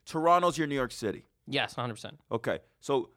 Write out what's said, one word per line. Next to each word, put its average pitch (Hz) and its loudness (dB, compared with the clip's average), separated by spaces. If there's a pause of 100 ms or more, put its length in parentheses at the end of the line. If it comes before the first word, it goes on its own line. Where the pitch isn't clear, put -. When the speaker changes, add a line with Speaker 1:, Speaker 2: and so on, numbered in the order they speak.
Speaker 1:
Toronto's 175 4
your 160 0
New 143 -2
York 123 -2
City. - -4 (220)
Speaker 2:
Yes, 131 -2
a - -6
hundred 120 -4
percent. - -14 (120)
Speaker 1:
Okay. 113 -2 (200)
So 139 0